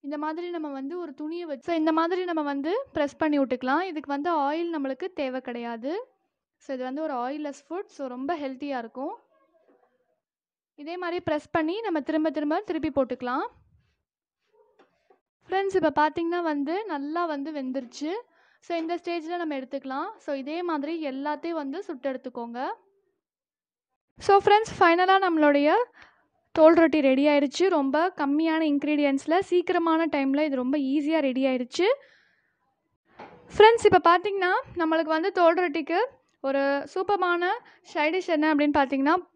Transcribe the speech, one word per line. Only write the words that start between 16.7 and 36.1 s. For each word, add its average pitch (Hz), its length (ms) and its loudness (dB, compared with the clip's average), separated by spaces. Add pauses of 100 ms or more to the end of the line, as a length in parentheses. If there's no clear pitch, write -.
நல்லா 294 280 -4 (120)
வந்து 285 240 -6
வெந்துருச்சு. 269 520 -8 (560)
So, - 60 -10 (100)
இந்த 330 180 -4
ஸ்டேஜ்ல 339 420 -6
நம்ம 311 180 -4
எடுத்துக்கலாம். 269 500 -8 (140)
So, 311 80 -6 (100)
இதே 302 160 -6 (120)
மாதிரி 302 240 -4 (180)
எல்லாத்தையும் 294 500 -6
வந்து 277 260 -8
சுட்டு 285 240 -8
எடுத்துக்கோங்க. 240 480 -10 (1700)
So, 403 80 6 (120)
ஃப்ரெண்ட்ஸ், 427 320 4
ஃபைனலா 359 380 6 (100)
நம்மளுடைய 294 440 4 (880)
தோல் 320 240 10
ரொட்டி 311 260 4
ரெடி 269 240 4
ஆயிருச்சு. 285 340 2 (120)
ரொம்ப 277 200 2 (240)
கம்மியான 320 400 2 (120)
இன்கிரீடியன்ட்ஸ்ல 285 640 0 (160)
சீக்கிரமான 339 640 2
டைம்ல 277 340 2
இது 262 140 -2
ரொம்ப 269 140 0 (160)
ஈஸியா 311 260 0 (100)
ரெடி 262 200 -2
ஆயிருச்சு. 254 380 0 (1700)
ஃப்ரெண்ட்ஸ், 453 340 8
இப்ப 370 220 4
பாத்தீங்கன்னா, 370 420 2 (300)
நம்மளுக்கு 320 340 0
வந்து 359 140 -2 (100)
தோல் 339 220 6
ரொட்டிக்கு 330 360 -2 (480)